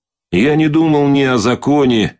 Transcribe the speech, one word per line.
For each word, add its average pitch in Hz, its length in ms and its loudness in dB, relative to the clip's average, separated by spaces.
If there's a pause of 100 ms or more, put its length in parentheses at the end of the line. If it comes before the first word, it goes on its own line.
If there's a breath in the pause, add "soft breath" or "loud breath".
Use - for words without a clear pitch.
(320)
Я 135 240 0
не 156 100 0
думал 151 400 0
ни 139 160 0
о 131 160 0
законе, 120 800 -2